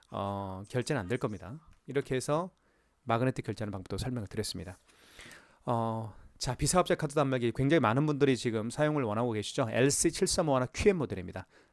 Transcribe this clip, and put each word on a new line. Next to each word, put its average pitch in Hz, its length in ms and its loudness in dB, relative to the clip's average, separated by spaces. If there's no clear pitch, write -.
어, 98 580 -6
결제는 127 320 -2
안 92 80 -6
될 120 100 -2
겁니다. 107 400 -6
이렇게 135 280 -2
해서 151 360 -2
마그네틱 120 400 0
결제하는 104 280 -6
방법도 95 260 -8
설명을 123 300 -4
드렸습니다. 92 500 -8
어, 113 500 -2
자, 123 160 -4
비사업자 175 400 2
카드 151 200 -2
단말기 131 400 2
굉장히 139 260 4
많은 123 260 4
분들이 139 300 4
지금 113 340 -2
사용을 151 320 0
원하고 113 300 0
계시죠. 110 380 -2
엘씨 139 400 4
칠삼오 165 460 2
하나 127 160 2
큐엠 202 240 4
모델입니다. 95 500 -6